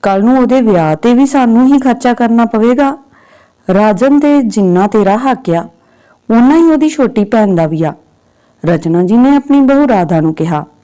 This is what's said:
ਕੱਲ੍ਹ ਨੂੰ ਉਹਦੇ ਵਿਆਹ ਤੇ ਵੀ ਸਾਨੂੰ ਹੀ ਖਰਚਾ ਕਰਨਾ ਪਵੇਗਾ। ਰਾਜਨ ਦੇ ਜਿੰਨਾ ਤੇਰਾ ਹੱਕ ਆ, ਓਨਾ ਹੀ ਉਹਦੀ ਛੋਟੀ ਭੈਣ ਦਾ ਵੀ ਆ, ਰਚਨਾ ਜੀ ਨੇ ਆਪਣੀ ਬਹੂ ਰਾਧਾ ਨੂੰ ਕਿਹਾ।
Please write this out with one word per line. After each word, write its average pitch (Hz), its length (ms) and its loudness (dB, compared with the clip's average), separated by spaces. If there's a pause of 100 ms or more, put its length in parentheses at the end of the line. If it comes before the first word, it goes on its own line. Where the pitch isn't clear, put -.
ਕੱਲ੍ਹ 196 240 0
ਨੂੰ 262 140 2
ਉਹਦੇ 254 220 0
ਵਿਆਹ 170 340 0
ਤੇ 240 180 0
ਵੀ 262 120 2
ਸਾਨੂੰ 262 480 2
ਹੀ 277 60 2
ਖਰਚਾ 254 340 -2
ਕਰਨਾ 233 320 0
ਪਵੇਗਾ। 240 520 0 (760)
ਰਾਜਨ 214 460 2
ਦੇ 294 220 2
ਜਿੰਨਾ 196 460 0
ਤੇਰਾ 202 300 0
ਹੱਕ 254 320 -4
ਆ, 170 180 -2 (640)
ਓਨਾ 247 260 4
ਹੀ 330 60 4
ਉਹਦੀ 311 260 2
ਛੋਟੀ 240 340 -2
ਭੈਣ 208 320 0
ਦਾ 165 120 0
ਵੀ 160 160 -4
ਆ, 151 100 -6 (720)
ਰਚਨਾ 170 380 -2
ਜੀ 196 140 0
ਨੇ 269 180 4
ਆਪਣੀ 285 260 0
ਬਹੂ 277 260 2
ਰਾਧਾ 175 340 0
ਨੂੰ 160 120 -2
ਕਿਹਾ। 160 320 -6 (180)